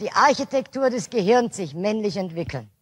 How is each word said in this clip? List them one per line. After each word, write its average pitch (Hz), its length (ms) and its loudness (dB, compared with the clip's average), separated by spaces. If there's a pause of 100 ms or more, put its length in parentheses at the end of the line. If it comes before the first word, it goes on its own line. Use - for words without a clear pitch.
die 208 100 -6
Architektur 262 800 2
des 226 220 -4
Gehirns 233 440 2
sich 156 200 -8
männlich 208 420 -2
entwickeln. 160 520 -6 (120)